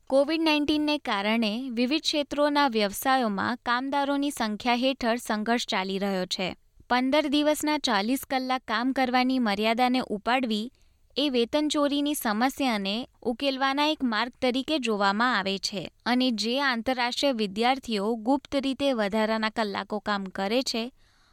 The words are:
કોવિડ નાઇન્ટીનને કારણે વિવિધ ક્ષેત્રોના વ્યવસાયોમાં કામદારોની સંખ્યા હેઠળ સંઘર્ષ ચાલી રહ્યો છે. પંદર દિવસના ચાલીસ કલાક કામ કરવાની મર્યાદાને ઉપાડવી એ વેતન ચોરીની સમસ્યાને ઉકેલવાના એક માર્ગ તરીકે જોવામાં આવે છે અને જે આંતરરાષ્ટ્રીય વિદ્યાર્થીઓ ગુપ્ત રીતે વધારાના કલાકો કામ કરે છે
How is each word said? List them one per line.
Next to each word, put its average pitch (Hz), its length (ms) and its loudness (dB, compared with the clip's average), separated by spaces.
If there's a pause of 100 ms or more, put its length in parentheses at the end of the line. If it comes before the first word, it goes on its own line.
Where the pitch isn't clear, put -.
કોવિડ 285 360 2
નાઇન્ટીનને 302 560 2
કારણે 226 720 -2
વિવિધ 247 320 0
ક્ષેત્રોના 285 680 2
વ્યવસાયોમાં 220 1000 0
કામદારોની 277 640 0
સંખ્યા 233 440 -2
હેઠળ 247 420 0
સંઘર્ષ 226 500 -2
ચાલી 190 320 -2
રહ્યો 190 280 -2
છે. 185 300 -4 (320)
પંદર 262 380 2
દિવસના 294 520 2
ચાલીસ 233 420 0 (100)
કલાક 254 320 -2
કામ 240 300 0
કરવાની 254 460 2
મર્યાદાને 233 640 2
ઉપાડવી 226 720 -2 (440)
એ 285 140 2
વેતન 254 380 2
ચોરીની 285 460 0
સમસ્યાને 226 960 0 (140)
ઉકેલવાના 269 640 0
એક 302 180 0
માર્ગ 233 280 -2 (100)
તરીકે 262 360 0
જોવામાં 214 600 2
આવે 196 200 -2
છે - 340 -8 (140)
અને 254 240 2
જે 226 300 -2
આંતરરાષ્ટ્રીય 254 720 0
વિદ્યાર્થીઓ 220 840 0
ગુપ્ત 254 420 0
રીતે 269 360 0
વધારાના 220 580 0
કલાકો 208 480 -4
કામ 202 260 -4
કરે 202 380 -2
છે 233 300 -4 (400)